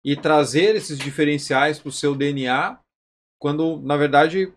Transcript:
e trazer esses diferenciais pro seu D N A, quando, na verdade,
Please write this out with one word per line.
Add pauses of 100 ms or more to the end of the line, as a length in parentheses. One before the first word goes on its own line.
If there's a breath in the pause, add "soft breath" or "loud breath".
e
trazer
esses
diferenciais
pro
seu
D
N
A, (600)
quando,
na
verdade,